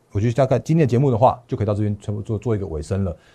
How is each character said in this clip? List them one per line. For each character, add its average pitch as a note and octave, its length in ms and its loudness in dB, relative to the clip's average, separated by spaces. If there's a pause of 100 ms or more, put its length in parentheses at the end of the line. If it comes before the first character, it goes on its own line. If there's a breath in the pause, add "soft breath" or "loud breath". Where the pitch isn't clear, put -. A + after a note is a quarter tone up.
(120)
我 G2+ 80 0
觉 G#2+ 60 0
得 A#2+ 60 0
大 C#3 120 2
概 C3 140 2
今 - 180 0
天 D#3+ 100 4
的 A2 40 0
节 A#2+ 80 2
目 C#3 120 2
的 A#2 60 0
话， A2+ 300 2
就 - 100 -4
可 - 60 -4
以 G2+ 40 0
到 G#2+ 60 0
这 G2+ 80 -2
边 G#2 180 -2
全 - 160 -8
部 G#2 60 -8
做， G#2 180 -4
做 A2+ 160 -2
一 G2+ 40 -2
个 G2 80 -6
尾 D#2 160 -6
声 G2 220 -2
了。 F2 120 -4 (180 soft breath)